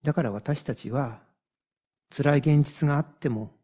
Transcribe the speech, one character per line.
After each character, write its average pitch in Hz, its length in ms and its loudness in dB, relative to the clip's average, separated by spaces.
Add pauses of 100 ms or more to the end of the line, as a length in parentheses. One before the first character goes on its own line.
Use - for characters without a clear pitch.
だ 151 100 0
か 170 100 0
ら 113 80 -2
私 123 300 -4
た 117 140 -6
ち - 160 -10
は 123 340 -6 (840)
辛 147 280 2
い - 20 6
現 147 260 4
実 - 220 -2
が 143 100 2
あ - 20 2
っ 156 60 -2
て - 240 -6
も 107 240 -4 (100)